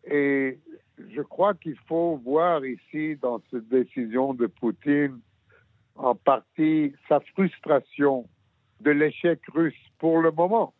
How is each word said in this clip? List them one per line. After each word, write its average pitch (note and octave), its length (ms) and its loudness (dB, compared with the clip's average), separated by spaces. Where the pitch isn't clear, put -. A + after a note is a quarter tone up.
Et C#3 500 0
je C#3 80 -8
crois F#3 340 -2
qu'il D#3 200 -10
faut E3+ 360 -2
voir D3+ 420 0
ici, D3+ 560 -8
dans A#2+ 200 -4
cette A2+ 160 -8
décision B2+ 680 -2
de A#2+ 140 -2
Poutine, C3+ 720 -2
en B2+ 200 0
partie D3+ 800 0
sa D3 100 4
frustration C#3+ 920 0
de D3 100 2
l'échec D#3 500 0
russe D#3+ 200 0
pour E3 220 2
le D#3+ 100 2
moment. F3+ 480 0